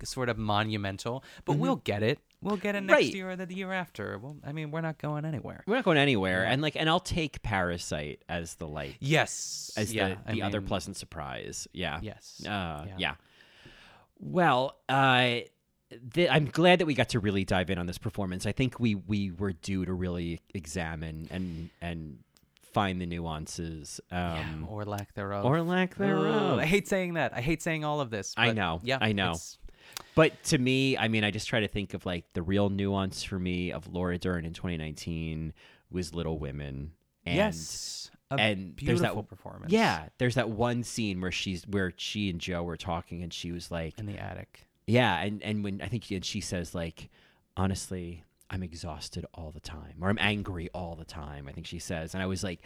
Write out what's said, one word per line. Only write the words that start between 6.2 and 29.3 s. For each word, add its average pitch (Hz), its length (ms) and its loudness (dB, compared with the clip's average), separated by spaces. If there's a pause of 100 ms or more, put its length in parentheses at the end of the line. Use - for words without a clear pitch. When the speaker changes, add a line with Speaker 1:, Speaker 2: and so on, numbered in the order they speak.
Speaker 1:
Yeah. 90 60 2
Speaker 2:
And, 131 100 4
like, 151 160 0
and 156 120 2
I'll 175 120 4
take - 420 -2
Parasite 87 840 0
as 82 280 -4
the, 82 120 -8
like, 76 320 -6
Speaker 1:
Yes. - 760 0
Speaker 2:
as 110 180 0
Speaker 1:
Yeah, 98 140 2
Speaker 2:
the, 95 180 -4
Speaker 1:
I - 80 -4
Speaker 2:
the 110 80 0
other 101 180 0
Speaker 1:
mean, 98 80 -6
Speaker 2:
pleasant 98 280 -2
surprise. - 760 -8
Yeah. 82 300 -4
Speaker 1:
Yes. - 420 -12
Speaker 2:
Uh, 85 440 -2
Speaker 1:
Yeah. 95 100 -10
Speaker 2:
yeah. 85 160 0 (1040)
Well, 143 580 4 (120)
uh, 127 520 6 (720)
th-, 170 160 6
I'm 160 160 6
glad 175 340 8
that 175 60 4
we 147 80 2
got 123 160 4
to 120 100 2
really 98 240 4
dive 92 260 2
in 92 80 2
on 87 80 -2
this 87 120 -6
performance. 95 480 -4
I 104 60 0
think 131 260 0
we, 117 160 4
we 101 360 0
were 92 220 -2
due 92 320 -2
to 90 80 -2
really 87 480 -2 (140)
examine 80 760 -4
and, 85 400 -6 (100)
and 80 380 -6 (540)
find 95 280 2
the 90 60 -2
nuances, 82 920 -6 (100)
um, 90 80 -2
Speaker 1:
Yeah, 82 280 -2 (220)
or 104 160 -6
lack 101 300 -6
thereof. 101 300 -2
Speaker 2:
or 147 180 4
lack 180 380 0
Speaker 1:
Ooh, 196 40 0
Speaker 2:
thereof. 190 540 2
Speaker 1:
I - 80 2
hate 196 220 2
saying 180 260 0
that. 139 220 2
I - 40 -4
hate 156 220 0
saying 160 220 0
all 151 160 0
of 123 100 -2
this, 104 260 -4
Speaker 2:
I 120 120 6
Speaker 1:
but 113 80 2
Speaker 2:
know. 87 260 0
Speaker 1:
yeah, 127 180 0
Speaker 2:
I 110 120 4
know. 95 200 2